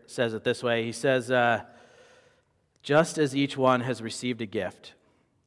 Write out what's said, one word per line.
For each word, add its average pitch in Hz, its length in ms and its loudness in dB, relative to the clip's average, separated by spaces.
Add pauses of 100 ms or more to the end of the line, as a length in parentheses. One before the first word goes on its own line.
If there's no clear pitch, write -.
says 117 280 -2
it 110 80 -8
this 123 200 -2
way. 117 220 0
He 117 80 -6
says, 127 380 0
uh, 120 340 2 (1160)
"Just 160 360 2
as 139 180 0
each 139 200 0
one 127 260 4
has 117 200 -4
received 117 380 -6
a 113 60 -6
gift, 98 480 -8 (520)